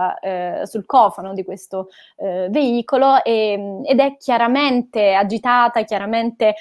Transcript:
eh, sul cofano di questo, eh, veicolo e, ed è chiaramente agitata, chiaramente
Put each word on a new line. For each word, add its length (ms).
eh, 440
sul 220
cofano 480
di 100
questo, 460
eh, 340
veicolo 720
e, 600
ed 160
è 160
chiaramente 1000
agitata, 680
chiaramente 800